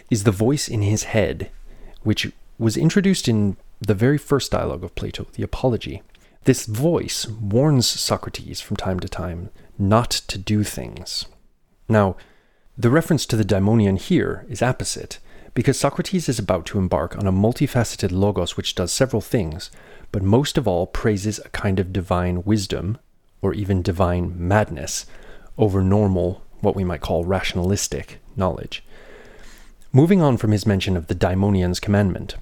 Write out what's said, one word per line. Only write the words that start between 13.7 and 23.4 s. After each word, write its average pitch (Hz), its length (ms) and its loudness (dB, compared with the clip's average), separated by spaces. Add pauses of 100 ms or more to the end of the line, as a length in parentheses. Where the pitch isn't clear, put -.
here 90 520 0
is 110 140 -4
apposite, - 560 -4 (380)
because 127 240 2
Socrates 165 500 0
is 120 80 0
about 92 300 -2
to - 100 -4
embark 90 400 0
on 98 80 -2
a 95 60 2
multifaceted 107 800 2
logos 95 440 0
which - 200 -6
does 85 160 -2
several 123 320 0
things, 85 480 -4 (400)
but 101 100 -2
most 113 340 4
of 131 120 0
all 90 180 2
praises 104 540 -2
a - 100 -20
kind 98 300 -2
of 92 120 -2
divine 90 520 0
wisdom, 101 560 -2 (420)